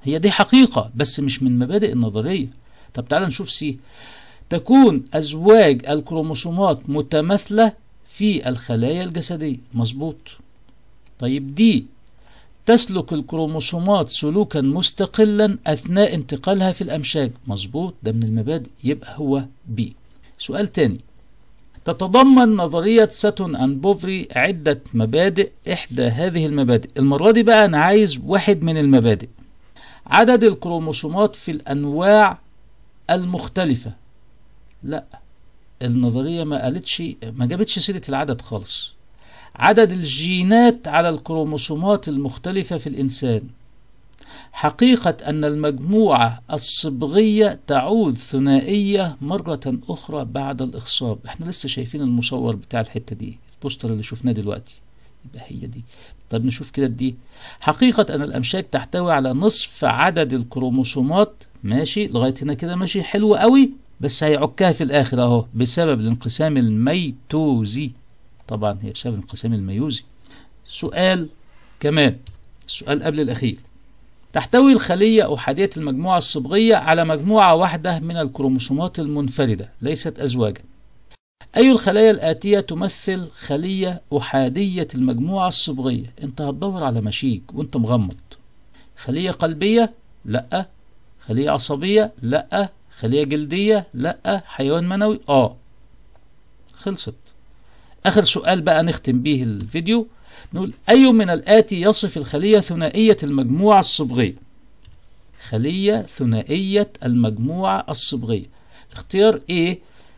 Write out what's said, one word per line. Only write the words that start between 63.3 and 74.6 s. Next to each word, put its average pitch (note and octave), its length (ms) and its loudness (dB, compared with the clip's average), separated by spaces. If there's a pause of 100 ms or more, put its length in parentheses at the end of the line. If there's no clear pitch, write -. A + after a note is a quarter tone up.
قوي. C4 460 4 (220)
بس C#3+ 200 -2
هيعكها D3+ 480 2
في D#3 120 -2
الآخر C3+ 380 0
أهو A#2+ 320 2
بسبب B2+ 460 0
الانقسام A#2+ 580 -2
الميتوزي. B2+ 1300 -2 (560)
طبعًا G#2 340 -4
هي G#2 100 -10
بسبب A#2+ 220 -8
الانقسام G2+ 400 -6
الميوزي. G#2+ 500 -4 (640)
سؤال F3+ 600 -4 (500)
كمان، D3 380 2 (500)
السؤال - 360 -6
قبل D#3 180 -2
الأخير، A#2+ 360 -4 (760)
تحتوي C4 400 4